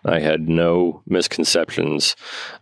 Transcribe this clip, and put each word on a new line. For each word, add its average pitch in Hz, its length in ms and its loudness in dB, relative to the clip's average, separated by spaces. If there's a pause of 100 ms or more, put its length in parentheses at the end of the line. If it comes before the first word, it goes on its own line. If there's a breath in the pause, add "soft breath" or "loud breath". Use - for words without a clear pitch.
I 85 160 2
had 78 300 0
no 85 580 2
misconceptions 80 1080 0 (460 loud breath)